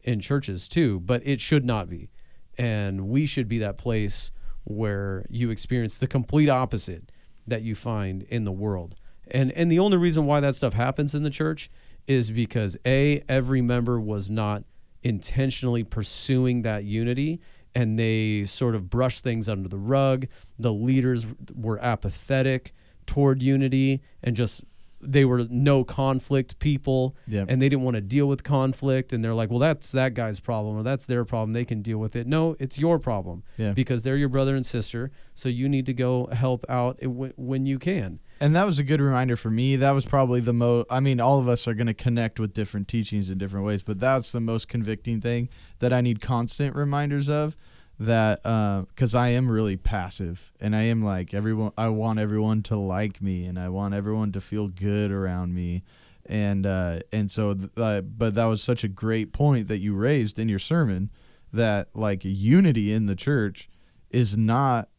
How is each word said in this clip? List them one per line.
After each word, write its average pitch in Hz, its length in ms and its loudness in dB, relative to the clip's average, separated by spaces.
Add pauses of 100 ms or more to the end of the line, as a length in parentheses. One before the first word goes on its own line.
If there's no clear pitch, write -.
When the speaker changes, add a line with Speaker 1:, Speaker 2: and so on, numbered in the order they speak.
Speaker 1:
in 113 200 -2
churches 101 480 -4
too, 113 320 0
but 120 260 0
it 139 140 -2
should 147 240 2
not 107 240 -2
be. 82 200 -12 (480)
And 101 520 -2
we 139 160 2
should 131 240 -4
be 113 80 -2
that 104 200 -4
place 110 540 -2 (320)
where 101 680 -4
you 120 200 -2
experience 113 480 -2
the 131 100 -2
complete 143 400 2
opposite 123 640 -2 (360)
that 113 160 -2
you 110 120 -4
find 98 480 -4
in 113 220 -4
the 98 80 -2
world. 95 420 -4 (380)
And, 131 200 2
and 170 180 2
the 165 80 6
only 196 160 6
reason 165 300 4
why 147 160 4
that 139 160 2
stuff 117 160 0
happens 135 420 0
in 147 80 0
the 151 60 0
church 156 420 -4 (340)
is 120 260 2
because, 110 440 0 (100)
A, 139 440 4
every 131 320 2
member 120 360 2
was 104 320 -4
not 104 360 -2 (380)
intentionally 120 840 0
pursuing 123 760 0
that 107 200 -2
unity, 123 560 -2 (340)
and 110 240 2
they 110 460 2
sort 113 320 -2
of 92 140 -6
brushed 123 340 0
things 113 240 -2
under 95 220 -4
the 98 80 -8
rug. 131 500 2 (320)
The 113 140 2
leaders 123 520 2 (300)
were 110 240 -4
apathetic 131 960 0 (320)
toward 135 360 4
unity 135 600 2 (200)
and 120 140 0
just, 117 300 -2 (380)
they 139 200 6
were 123 260 4
no 135 360 4
conflict 135 720 -2
people, 135 560 0 (100)
Speaker 2:
Yep. 101 240 -2
Speaker 1:
and 127 120 4
they 135 80 6
didn't 135 160 2
wanna 117 160 0
deal 131 260 2
with 139 160 0
conflict. 131 680 0
And 113 100 -2
they're 113 100 0
like, 113 160 0
"Well, 120 100 0
that's 151 340 0
that 131 200 2
guy's 107 280 -4
problem 107 360 -4
or 107 60 -4
that's 131 240 -2
their 120 180 0
problem. 110 280 -2
They 120 120 -2
can 110 160 -4
deal 110 160 -4
with 110 200 -4
it." 117 100 -4
No, 160 320 2
it's 131 180 -6
your 160 220 2
problem 92 420 -4 (160)
Speaker 2:
Yeah. 107 140 0
Speaker 1:
because 120 320 0
they're 131 140 0
your 143 120 2
brother 135 260 2
and 131 100 -2
sister. 117 440 -6 (240)
So - 160 -8
you 127 200 -2
need 135 180 2
to 131 60 -2
go 123 340 0
help 127 420 0
out 123 320 -2
i-, 131 40 -8
w-, 131 320 -6
when 131 280 -2
you 135 140 0
can. 113 400 -4 (200)
Speaker 2:
And 147 160 4
that 180 100 4
was 175 120 2
a 143 60 0
good 143 180 2
reminder 127 340 2
for 113 160 -4
me. 127 240 2
That 135 160 4
was 139 140 2
probably 127 340 2
the 117 140 0
mo-, 120 360 4
I 127 100 0
mean, 135 200 2
all 135 200 4
of 127 80 2
us 120 200 2
are 117 80 0
gonna 113 200 0
connect 117 440 0
with 107 140 -2
different 101 340 -4
teachings 104 440 -2
in 95 80 -4
different 98 260 -4
ways, 104 160 0
but - 180 -6
that's 131 320 0
the 123 80 -4
most 113 280 -2
convicting 110 520 -4
thing 120 300 -2 (300)
that 123 140 2
I 123 80 4
need 120 200 0
constant 123 540 -2
reminders 143 540 0
of, 151 260 0 (440)
that, 110 440 2
uh, 104 400 2 (120)
'cause 110 180 0
I 123 160 4
am 123 220 2
really 107 260 2
passive, 92 800 -4
and 107 160 0
I 107 80 2
am 113 200 2
like, 92 320 -2
everyone, 107 420 0
I 113 120 0
want 110 280 0
everyone 107 460 0
to 110 120 -2
like 98 460 -2
me, 92 240 -2
and 90 140 -6
I 90 100 -6
want 98 240 -4
everyone 104 380 -2
to 95 100 -6
feel 104 280 -4
good 101 420 0
around 90 420 -2
me. 90 300 -4 (420)
And, 101 400 -2
uh, 90 360 0 (100)
and 104 180 -2
so, 104 240 0
th-, 95 240 -6
uh, 107 240 0
but 107 320 -2
that 113 120 2
was 110 180 0
such 120 200 -2
a 110 40 -2
great 110 460 -2
point 135 340 2
that 107 100 -2
you 101 160 0
raised 113 460 0
in 113 100 0
your 101 80 0
sermon, 107 540 0 (420)
that, 107 400 0
like, 104 320 -2
unity 107 640 4
in 110 140 2
the 98 100 0
church 110 540 -2 (400)
is 113 260 2
not 117 640 2